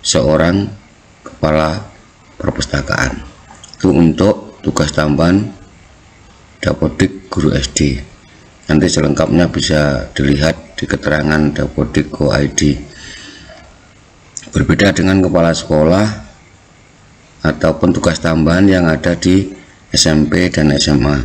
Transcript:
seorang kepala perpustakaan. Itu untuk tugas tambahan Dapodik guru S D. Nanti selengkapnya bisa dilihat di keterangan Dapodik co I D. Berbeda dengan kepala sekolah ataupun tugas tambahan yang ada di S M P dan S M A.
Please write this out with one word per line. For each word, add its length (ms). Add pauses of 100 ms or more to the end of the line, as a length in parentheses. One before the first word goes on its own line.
seorang 640 (480)
kepala 640 (560)
perpustakaan. 800 (560)
Itu 160
untuk 720
tugas 320
tambahan 560 (1120)
Dapodik 640
guru 240
S 240
D. 240 (720)
Nanti 160
selengkapnya 640
bisa 640
dilihat 640
di 80
keterangan 640
Dapodik 560
co 240
I 160
D. 320 (1800)
Berbeda 400
dengan 240
kepala 320
sekolah 560 (1400)
ataupun 480
tugas 320
tambahan 480
yang 160
ada 320
di 320 (400)
S 160
M 240
P 160
dan 240
S 160
M 160
A. 220